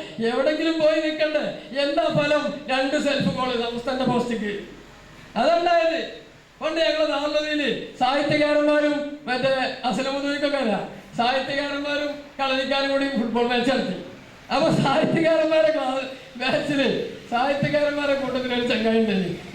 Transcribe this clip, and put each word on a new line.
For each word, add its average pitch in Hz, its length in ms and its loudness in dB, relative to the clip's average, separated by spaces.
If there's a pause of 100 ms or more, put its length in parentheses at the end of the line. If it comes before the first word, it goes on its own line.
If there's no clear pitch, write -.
(240)
എവിടെങ്കിലും 311 560 0
പോയി 311 200 4
നിൽക്കണ്ടേ? 302 580 0 (240)
എന്താ 320 220 2
ഫലം? 294 500 2 (140)
രണ്ട് 277 320 0
സെൽഫ് 269 360 0
ഗോൾ 240 340 -2
സമസ്തന്റെ 254 340 -4
പോസ്റ്റിക്ക്. 226 560 0 (760)
അതുണ്ടായത്. 330 720 2 (560)
പണ്ട് 320 160 -2
ഞങ്ങള് 311 280 2
ദാറുലുദ്ദീനില് 294 760 -2 (140)
സാഹിത്യകാരന്മാരും 294 1200 2
മറ്റേ 254 600 0
അസ്ലമുദ്ദീനൊക്കെ 277 720 0
അറിയാം, 208 320 0 (280)
സാഹിത്യകാരന്മാരും 277 920 -2 (320)
കളരിക്കാരും 269 500 0
കൂടി 277 180 0
ഫുട്ബോൾ 233 380 0
മാച്ച് 247 240 0
നടത്തി. 190 240 0 (600)
അപ്പൊ 302 280 2
സാഹിത്യകാരന്മാരെ 311 880 4
ക്ലാ-, 262 720 -6
മാച്ചില് 269 720 0 (140)
സാഹിത്യകാരന്മാരെ 285 840 0
കൂട്ടത്തിൽ 247 400 -2
ഒരു 240 140 0
ചങ്ങായി 226 300 2
ഉണ്ടായി. 190 380 0 (180)